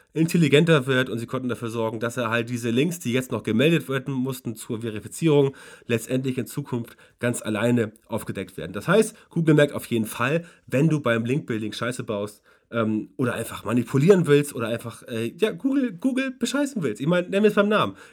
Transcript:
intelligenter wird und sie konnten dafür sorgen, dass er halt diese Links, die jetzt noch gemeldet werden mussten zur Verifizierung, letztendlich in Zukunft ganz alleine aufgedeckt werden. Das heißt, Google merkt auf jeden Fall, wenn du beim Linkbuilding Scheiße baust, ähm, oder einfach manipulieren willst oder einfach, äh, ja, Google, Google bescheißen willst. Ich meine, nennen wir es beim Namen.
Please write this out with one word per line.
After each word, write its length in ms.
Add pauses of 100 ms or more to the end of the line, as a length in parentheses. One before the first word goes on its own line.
(140)
intelligenter 720
wird 220
und 100
sie 80
konnten 220
dafür 200
sorgen, 300
dass 160
er 140
halt 200
diese 200
Links, 300
die 120
jetzt 200
noch 120
gemeldet 460
werden 240
mussten 420
zur 260
Verifizierung, 720 (300)
letztendlich 520
in 100
Zukunft 480 (240)
ganz 220
alleine 500 (160)
aufgedeckt 480
werden. 160
Das 160
heißt, 280 (140)
Google 260
merkt 180
auf 140
jeden 180
Fall, 400 (200)
wenn 220
du 140
beim 240
Linkbuilding 480
Scheiße 300
baust, 380 (340)
ähm, 400
oder 180
einfach 300
manipulieren 640
willst 260
oder 140
einfach, 400
äh, 300
ja, 140
Google, 420
Google 380
bescheißen 520
willst. 160
Ich 80
meine, 220
nennen 140
wir 60
es 60
beim 140
Namen. 260 (180)